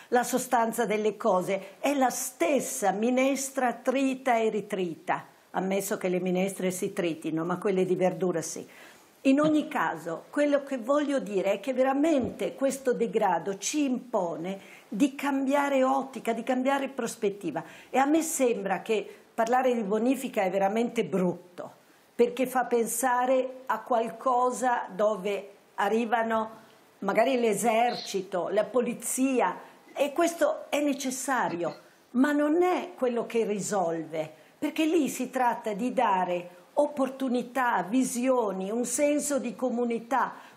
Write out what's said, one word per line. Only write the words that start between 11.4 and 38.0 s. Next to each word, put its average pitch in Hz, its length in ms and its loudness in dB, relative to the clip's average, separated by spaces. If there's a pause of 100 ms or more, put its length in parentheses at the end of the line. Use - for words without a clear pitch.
è 202 80 0
che 262 140 -4
veramente 262 800 0
questo 262 380 0
degrado 196 640 0
ci 302 260 -2
impone 190 760 -2 (280)
di 269 260 0
cambiare 277 720 2
ottica, 262 480 -2
di 226 100 -2
cambiare 262 460 0
prospettiva. 196 720 -4 (280)
E - 80 -2
a 269 80 4
me 311 160 4
sembra 196 600 0
che 208 260 -2 (240)
parlare 247 440 2
di 233 80 -2
bonifica 226 580 0
è 190 80 2
veramente 202 540 2
brutto, 180 680 -4 (440)
perché 240 320 2
fa 254 160 0
pensare 247 1040 0
a 220 160 -2
qualcosa 247 1080 0
dove 202 600 -2 (260)
arrivano 226 800 0 (420)
magari 220 400 2
l'esercito, 214 1080 0
la 202 140 2
polizia, 240 920 0 (360)
e - 200 0
questo - 560 0
è 285 120 0
necessario, 240 960 -2 (340)
ma 277 200 4
non 294 300 4
è 359 360 2
quello 240 280 0
che 226 200 0
risolve, 165 840 -2 (280)
perché 302 280 0
lì 311 240 2
si 254 200 -6
tratta 226 440 0
di 214 200 -2
dare 185 640 0 (180)
opportunità, 247 1120 0
visioni, 240 800 0